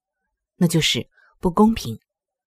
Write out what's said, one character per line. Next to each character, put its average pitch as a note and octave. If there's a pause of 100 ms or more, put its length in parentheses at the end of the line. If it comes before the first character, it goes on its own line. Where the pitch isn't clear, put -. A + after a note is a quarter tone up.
(560)
那 F3
就 D#3+
是 - (320)
不 F3+
公 G#3+
平。 G#3+ (480)